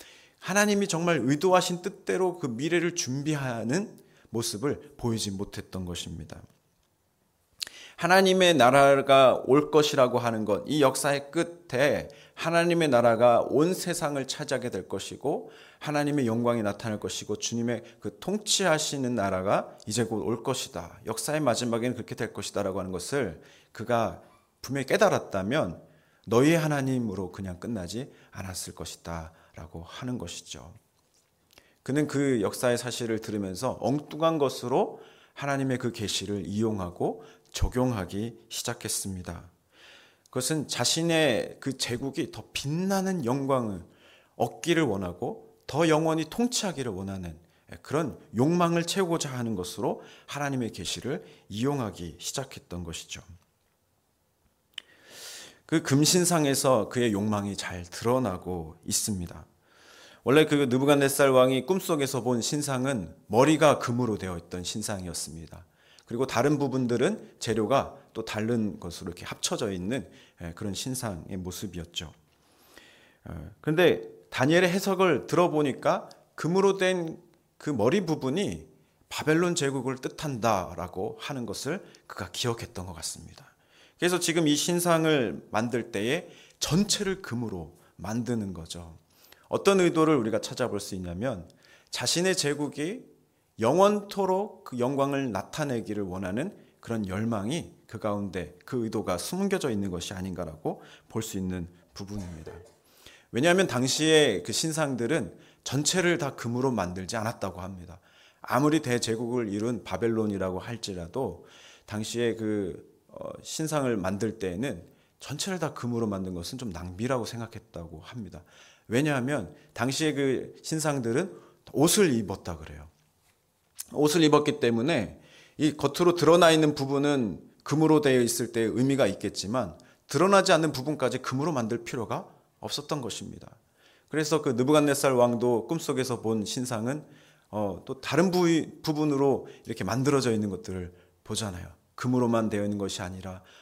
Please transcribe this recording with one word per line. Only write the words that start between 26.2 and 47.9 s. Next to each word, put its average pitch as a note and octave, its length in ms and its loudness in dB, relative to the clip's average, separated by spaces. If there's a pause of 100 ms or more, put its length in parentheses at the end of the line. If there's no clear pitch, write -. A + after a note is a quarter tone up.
"너희의 C#3 320 6
하나님으로 C3 720 -2
그냥 F#2+ 260 -8
끝나지 G#2+ 540 -8 (180)
않았을 F#2 440 -10
것이다."라고 - 1080 -12
하는 B2 340 -8
것이죠. - 560 -14 (1080)
그는 C#3+ 240 0
그 C3+ 360 2
역사의 A#2+ 340 2
사실을 A2+ 440 -4
들으면서 G#2 600 -6
엉뚱한 D3+ 580 0
것으로 C3 640 0 (320)
하나님의 C3+ 460 -2
그 A#2+ 140 -4
계시를 G2 540 -4
이용하고 G#2 800 -2 (280)
적용하기 A2+ 880 -2 (120)
시작했습니다. F#2 920 -8 (800)
그것은 C#3 440 -4
자신의 D#3 920 0
그 C3 180 -6
제국이 B2 540 -4
더 A2+ 200 -14
빛나는 F#3 720 -2
영광을 B2 580 0 (540)
얻기를 D#3+ 460 0
원하고 G2 720 -4 (100)
더 D#3+ 220 2
영원히 D#3+ 400 2
통치하기를 E3+ 640 -4
원하는 F#2 460 -8 (440)
그런 C#3 360 -4 (180)